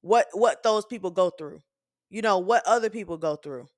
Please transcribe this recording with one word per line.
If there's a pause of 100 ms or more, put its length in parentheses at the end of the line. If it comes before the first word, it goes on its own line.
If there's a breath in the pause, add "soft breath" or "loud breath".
what,
what
those
people
go
through. (480)
You
know,
what
other
people
go
through. (100)